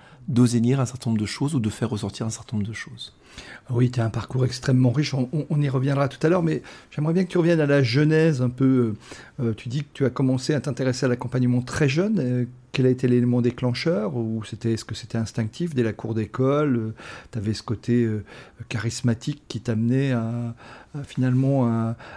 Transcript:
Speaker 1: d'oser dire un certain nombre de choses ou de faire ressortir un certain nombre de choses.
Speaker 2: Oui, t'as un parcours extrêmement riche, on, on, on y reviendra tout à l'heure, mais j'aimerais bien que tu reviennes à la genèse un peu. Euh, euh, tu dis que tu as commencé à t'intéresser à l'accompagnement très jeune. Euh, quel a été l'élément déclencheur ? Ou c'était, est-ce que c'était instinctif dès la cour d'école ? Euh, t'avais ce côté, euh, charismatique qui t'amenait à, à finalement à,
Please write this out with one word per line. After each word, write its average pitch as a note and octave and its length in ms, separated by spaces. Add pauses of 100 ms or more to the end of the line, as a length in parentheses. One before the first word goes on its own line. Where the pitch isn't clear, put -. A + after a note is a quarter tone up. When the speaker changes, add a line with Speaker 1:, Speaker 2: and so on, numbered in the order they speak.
(280)
Speaker 1:
d'oser A#2+ 320
dire B2+ 180
un B2+ 80
certain - 240
nombre A2 100
de G#2+ 60
choses C#3+ 300
ou B2 40
de G#2+ 100
faire A2 200
ressortir G#2 340
un A2+ 60
certain - 260
nombre G#2 120
de A2+ 40
choses. - 440 (520)
Speaker 2:
Oui, B2 220
t'as B2 120
un A2+ 60
parcours B2+ 380
extrêmement B2+ 440
riche, C#3+ 220
on, C3 180
on, - 200
on D3 100
y C#3+ 80
reviendra C3+ 400
tout - 180
à D#3+ 40
l'heure, F3+ 120
mais D#3 200 (280)
j'aimerais D3+ 220
bien F#3+ 120
que F3+ 40
tu - 80
reviennes E3+ 240
à D3 60
la C#3+ 160
genèse D3+ 580
un B2 80
peu. B2+ 160 (720)
Euh, A#2+ 100
euh, A2 60
tu - 140
dis C3 120
que - 120
tu C#3 140
as A#2 40
commencé C3 440
à C#3 60
t'intéresser B2+ 440
à C3 60
l'accompagnement B2 500
très C#3+ 260
jeune. F#3 320
Euh, B2 260 (280)
quel B2+ 140
a - 20
été B2+ 200
l'élément B2 340
déclencheur ? C3 760
Ou A2+ 280
c'était, A2+ 280
est-ce - 140
que - 80
c'était - 240
instinctif A#2 560
dès B2 80
la A2 100
cour A2+ 220
d'école ? C3 600
Euh, A2 180 (360)
t'avais A2 220
ce - 100
côté, A#2+ 420
euh, G#2+ 200 (460)
charismatique A#2 800
qui G#2+ 120
t'amenait B2 520
à, A#2 420 (400)
à C#3+ 100
finalement C3 600
à, A2+ 300 (200)